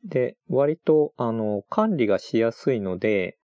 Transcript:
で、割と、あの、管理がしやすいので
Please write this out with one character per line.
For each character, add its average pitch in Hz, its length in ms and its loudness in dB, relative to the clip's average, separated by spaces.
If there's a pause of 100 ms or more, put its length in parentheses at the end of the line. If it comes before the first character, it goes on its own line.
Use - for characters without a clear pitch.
で、 131 320 -4 (120)
割 143 280 0
と、 151 400 2
あ 117 140 -2
の、 107 380 -2
管 220 280 0
理 117 100 2
が 98 120 2
し - 200 -2
や 113 120 2
す - 200 -2
い 120 80 0
の 92 180 -4
で 95 480 -2